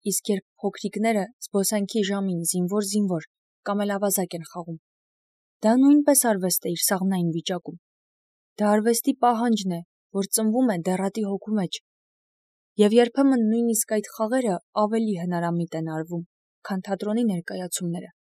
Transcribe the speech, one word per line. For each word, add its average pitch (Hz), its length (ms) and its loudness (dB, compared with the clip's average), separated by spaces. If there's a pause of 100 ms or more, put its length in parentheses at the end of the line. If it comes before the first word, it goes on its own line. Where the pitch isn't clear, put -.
Իսկ - 240 -4
երբ 196 160 -2 (100)
փոքրիկները 208 680 -2 (120)
զբոսանքի 202 680 -2
ժամին 190 400 -2
զինվոր-զինվոր 190 800 -2 (420)
կամ 202 160 -2
էլ 202 120 -2
ավազակ 196 420 -2
են 165 100 -10
խաղում, 170 320 -12 (880)
դա 220 100 6
նույնպես 285 500 6
արվեստ 190 440 0
է 180 40 -2
իր 170 100 -4
սաղմնային 185 500 0
վիճակում։ 170 460 -6 (840)
Դա 208 80 2
արվեստի 220 480 2
պահանջն 226 580 2
է, 170 80 -6 (320)
որ 196 160 -2
ծնվում 226 400 2
է 190 100 0
դեռատի 185 440 -2
հոգու 196 320 -4
մեջ։ 185 240 -2 (1000)
Եվ 208 160 6
երբեմն 240 500 4
նույնիսկ 226 500 0
այդ 214 140 -2
խաղերը 220 480 -2 (180)
ավելի 214 420 0
հնարամիտ 170 600 -2
են 160 120 -6
արվում, 165 340 -6 (420)
քան 190 180 -4
թատրոնի 208 400 -2
ներկայացումները։ 180 880 -4 (100)